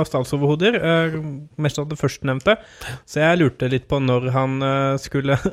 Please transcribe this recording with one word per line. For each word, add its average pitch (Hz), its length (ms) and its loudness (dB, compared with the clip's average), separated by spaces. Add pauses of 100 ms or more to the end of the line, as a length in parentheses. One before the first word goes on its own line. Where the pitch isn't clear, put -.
og 156 80 2
statsoverhoder, 147 680 0
eh, 165 380 2 (420)
mest 151 220 -2
av 147 100 -6
det 151 80 -6
førstnevnte. 139 580 0 (500)
Så 147 160 -2
jeg 170 180 4
lurte 127 300 2
litt 131 180 -2
på 143 140 0
når 127 320 0
han, 135 280 0
eh, 135 360 0
skulle 139 400 -2 (140)